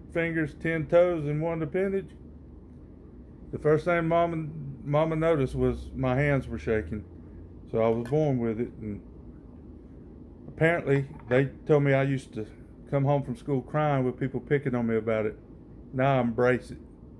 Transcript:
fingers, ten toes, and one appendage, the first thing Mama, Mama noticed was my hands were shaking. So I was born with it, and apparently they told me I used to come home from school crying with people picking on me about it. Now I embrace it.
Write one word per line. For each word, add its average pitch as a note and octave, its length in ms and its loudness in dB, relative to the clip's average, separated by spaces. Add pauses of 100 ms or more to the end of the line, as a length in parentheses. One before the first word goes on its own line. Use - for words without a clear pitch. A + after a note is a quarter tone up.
(120)
fingers, E3 420 0
ten E3 320 -2
toes, E3+ 400 6
and D3+ 160 0
one E3 200 -2
appendage, F#3+ 480 -2 (1400)
the B2+ 60 -6
first D3+ 260 4
thing E3+ 240 2
Mama, E3 400 2 (360)
Mama D#3 300 2
noticed D#3 400 2
was B2+ 400 0
my B2+ 220 2
hands C#3 320 2
were A#2 100 -6
shaking. A2 460 -2 (680)
So A#2 100 0
I A2 80 6
was A#2 200 2
born C#3+ 300 4
with A2+ 220 0
it, A#2 200 -4
and G#2 200 -8 (1500)
apparently C#3 580 2 (220)
they C3+ 220 4 (160)
told D3 180 6
me C#3 80 4
I C3+ 100 4
used C3+ 320 -2
to A2 120 -6 (440)
come C#3 140 2
home C#3+ 180 4
from C3 140 -6
school C3+ 260 -2
crying D3 420 2
with B2 140 -2
people C3 220 -4
picking C#3 340 0
on A#2 140 0
me A2+ 80 2
about A2 300 2
it. G#2+ 120 -4 (540)
Now C3+ 240 4
I B2+ 40 4
embrace A#2+ 520 2
it. - 60 -14 (420)